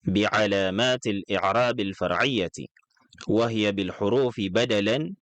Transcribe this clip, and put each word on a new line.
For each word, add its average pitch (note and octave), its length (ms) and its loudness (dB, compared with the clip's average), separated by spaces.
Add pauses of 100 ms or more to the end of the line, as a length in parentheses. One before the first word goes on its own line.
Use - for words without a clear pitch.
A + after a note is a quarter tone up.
bi'alamatil G#2 1200 0
i'rabil G2+ 720 0
far'iyyati. F#2 720 -2 (580)
وهي G#2+ 440 2
بالحروف G2+ 680 0
بدلاً G#2+ 580 0 (260)